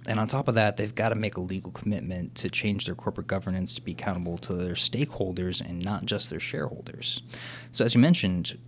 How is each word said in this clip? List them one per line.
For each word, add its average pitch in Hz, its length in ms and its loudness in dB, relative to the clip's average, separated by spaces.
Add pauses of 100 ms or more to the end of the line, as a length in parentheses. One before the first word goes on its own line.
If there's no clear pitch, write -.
And 110 100 2
on 107 100 4
top 135 200 2
of 120 80 2
that, 107 220 6
they've 107 180 -2
gotta 110 200 2
make 107 200 -2
a 92 60 -4
legal 92 300 -4
commitment 90 640 -2
to - 140 -2
change 101 360 0
their 90 100 -2
corporate - 320 -4
governance 92 460 0
to - 80 -6
be 95 100 -6
accountable 87 480 -4
to - 140 -6
their 90 220 -2
stakeholders 92 840 0
and 87 240 -6
not 101 220 -2
just 104 240 0
their 78 100 -6
shareholders. - 800 -6 (500)
So - 120 2
as 117 100 6
you 123 60 8
mentioned, 110 580 6 (100)